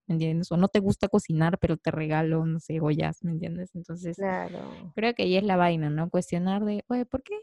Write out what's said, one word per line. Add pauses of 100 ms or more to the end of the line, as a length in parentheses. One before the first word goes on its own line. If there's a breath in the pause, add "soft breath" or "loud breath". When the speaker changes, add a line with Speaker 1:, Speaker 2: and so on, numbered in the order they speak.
Speaker 1:
¿me
entiendes?
O
no
te
gusta
cocinar,
pero
te
regalo,
no
sé,
ollas,
¿me
entiendes?
Entonces,
Speaker 2:
Claro.
Speaker 1:
creo
que
ahí
es
la
vaina,
¿no?
Cuestionar
de,
"Oye,
¿por
qué